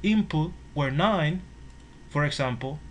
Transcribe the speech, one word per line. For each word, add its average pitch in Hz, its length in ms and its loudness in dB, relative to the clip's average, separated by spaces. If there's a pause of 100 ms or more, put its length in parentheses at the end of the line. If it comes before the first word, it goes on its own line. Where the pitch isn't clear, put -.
input 185 480 4 (240)
were 143 160 2
nine, 175 520 2 (680)
for 147 140 2
example 135 560 -2 (100)